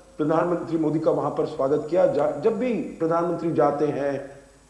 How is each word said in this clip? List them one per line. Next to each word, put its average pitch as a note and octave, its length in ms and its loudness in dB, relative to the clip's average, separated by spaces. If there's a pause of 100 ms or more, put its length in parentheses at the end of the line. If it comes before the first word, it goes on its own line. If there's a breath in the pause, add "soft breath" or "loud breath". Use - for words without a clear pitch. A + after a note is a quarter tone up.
(180)
प्रधानमंत्री E3 600 0
मोदी D3+ 200 0
का E3+ 120 2
वहां D3 200 0
पर D3 160 -2
स्वागत C3+ 440 0
किया। F3+ 160 4
जा-, D3 340 0
जब A3 180 0
भी B3 160 -2
प्रधानमंत्री E3 800 -2
जाते C#3+ 340 2
हैं, C#3 440 -4 (400)